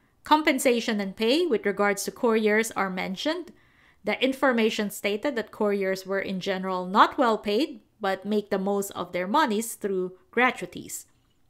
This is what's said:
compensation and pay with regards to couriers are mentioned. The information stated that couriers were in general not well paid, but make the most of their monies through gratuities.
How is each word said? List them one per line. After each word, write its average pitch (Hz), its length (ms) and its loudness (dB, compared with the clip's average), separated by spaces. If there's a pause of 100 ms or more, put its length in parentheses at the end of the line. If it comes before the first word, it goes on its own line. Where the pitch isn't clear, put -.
(240)
compensation 262 760 2
and 190 160 -4
pay 262 300 2
with 226 220 0
regards 202 380 0
to 202 60 -6
couriers 220 600 2
are 196 180 -2
mentioned. 185 640 -6 (500)
The 208 220 -2
information 233 640 2
stated 214 480 -4
that 214 160 -4
couriers 190 540 -2
were 190 140 -2
in 190 200 -4
general 185 460 -4
not 214 320 4
well 233 180 4
paid, 220 440 -2 (200)
but 190 240 -2
make 208 240 -2
the 196 100 0
most 196 340 -2
of 175 200 -8
their 180 140 -2
monies 226 480 0
through 185 380 -2 (180)
gratuities. - 760 -2 (460)